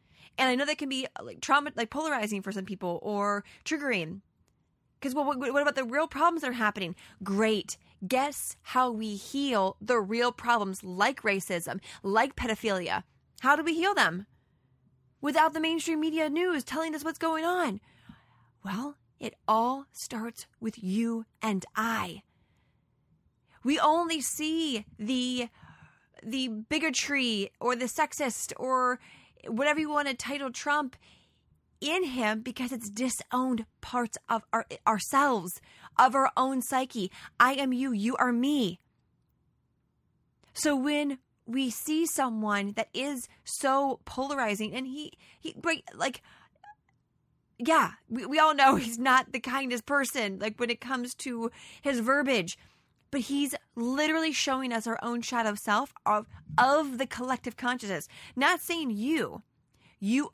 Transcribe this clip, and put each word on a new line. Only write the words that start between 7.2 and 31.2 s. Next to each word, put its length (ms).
Great. 540
Guess 560
how 280
we 240
heal 640
the 220
real 320
problems 500
like 380
racism, 600
like 320
pedophilia? 720
How 160
do 60
we 120
heal 200
them? 320
Without 320
the 80
mainstream 400
media 300
news 340
telling 300
us 100
what's 140
going 260
on. 360
Well, 320
it 140
all 460
starts 540
with 220
you 440
and 220
I. 460
We 160
only 440
see 640
the, 520
the 260
bigotry 1000
or 160
the 80
sexist 720
or 420
whatever 320
you 120
want 180
to 60
title 360
Trump 460